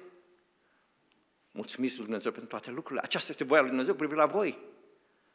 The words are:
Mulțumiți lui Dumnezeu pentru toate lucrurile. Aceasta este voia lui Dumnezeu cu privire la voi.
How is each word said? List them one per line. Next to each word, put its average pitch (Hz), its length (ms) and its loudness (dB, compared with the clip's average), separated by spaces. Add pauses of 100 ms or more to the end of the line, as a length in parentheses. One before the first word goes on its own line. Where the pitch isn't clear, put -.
(1500)
Mulțumiți 123 440 -4
lui 110 100 -6
Dumnezeu 107 260 -2
pentru 113 180 -10
toate 113 220 -8
lucrurile. 139 320 -4
Aceasta - 280 -2
este 151 120 -6
voia 139 160 6
lui 131 100 6
Dumnezeu 131 240 2
cu 127 60 -4
privire 151 200 0
la 151 60 8
voi. 165 480 0 (600)